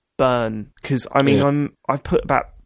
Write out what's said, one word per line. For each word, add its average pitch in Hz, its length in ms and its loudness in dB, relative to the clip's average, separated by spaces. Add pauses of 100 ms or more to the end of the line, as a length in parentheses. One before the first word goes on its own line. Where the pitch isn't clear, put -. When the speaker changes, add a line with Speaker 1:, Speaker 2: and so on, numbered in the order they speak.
(180)
Speaker 1:
burn, 117 540 -2 (100)
'cause, 131 300 -2
I 139 100 2
mean, 139 160 4
Speaker 2:
Yeah. 139 80 2
Speaker 1:
I'm, 143 280 0 (140)
I've 139 140 -2
put - 220 -2
about - 220 -2 (200)